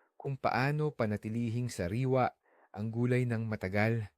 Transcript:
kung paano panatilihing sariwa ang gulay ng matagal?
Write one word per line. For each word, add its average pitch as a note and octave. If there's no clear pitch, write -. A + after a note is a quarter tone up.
kung C#3
paano D3
panatilihing A2+
sariwa B2
ang A2
gulay B2
ng A2+
matagal? G#2+